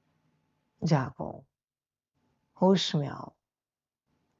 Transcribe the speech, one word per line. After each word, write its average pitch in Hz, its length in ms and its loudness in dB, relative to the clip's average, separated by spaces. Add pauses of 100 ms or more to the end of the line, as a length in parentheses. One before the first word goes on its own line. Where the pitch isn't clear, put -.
(800)
जागो, - 640 -2 (1160)
होश 185 340 4
में 143 120 -2
आओ, - 240 -14 (1080)